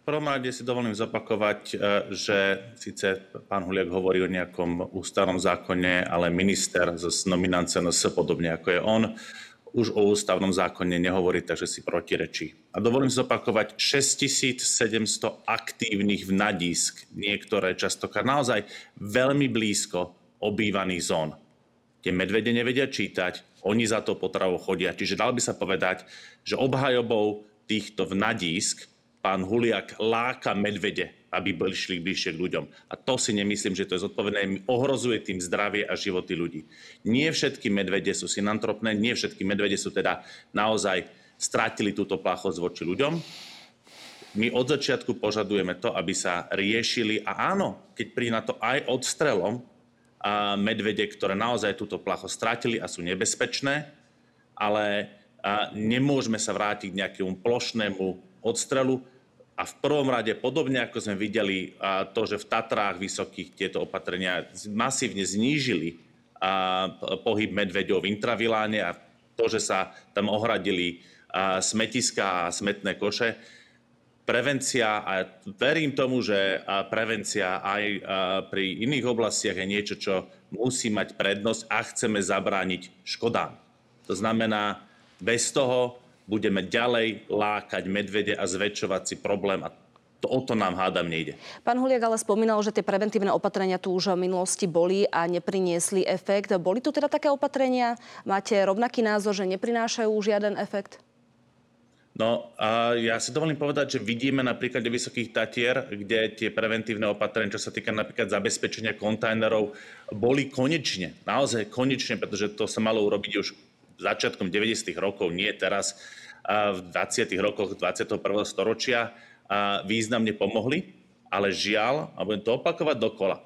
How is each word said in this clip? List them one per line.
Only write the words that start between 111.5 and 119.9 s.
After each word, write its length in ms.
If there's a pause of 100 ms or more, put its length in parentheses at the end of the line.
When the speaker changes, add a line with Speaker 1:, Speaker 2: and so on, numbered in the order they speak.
Speaker 1:
konečne, 480
pretože 320
to 160
sa 160
malo 240
urobiť 320
už 80 (480)
začiatkom 560
deväťdesiatych 480
rokov, 320
nie 240
teraz, 400 (480)
a, 320
v 160
dvadsiatych 480
rokoch 400
dvadsiateho 400
prvého 240
storočia, 720 (320)
a, 400
významne 480